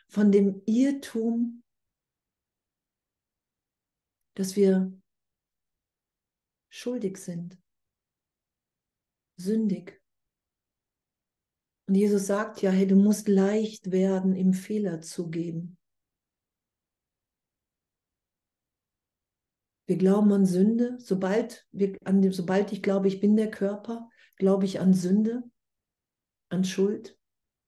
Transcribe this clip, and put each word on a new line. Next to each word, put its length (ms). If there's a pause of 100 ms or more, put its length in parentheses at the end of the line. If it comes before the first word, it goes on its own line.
von 240
dem 340
Irrtum, 960 (2750)
dass 200
wir 380 (1800)
schuldig 480
sind, 400 (1800)
sündig. 680 (1800)
Und 80
Jesus 320
sagt 340
ja, 80
„Hey, 160
du 100
musst 320
leicht 640
werden, 440
im 180
Fehler 480
zu 300
geben.“ 480 (4000)
Wir 100
glauben 340
an 140
Sünde. 540
Sobald 720
wir 340
an 160
dem, 100
sobald 400
ich 120
glaube, 240
ich 120
bin 160
der 140
Körper, 580 (280)
glaube 300
ich 140
an 140
Sünde, 480 (1080)
an 140
Schuld. 540 (500)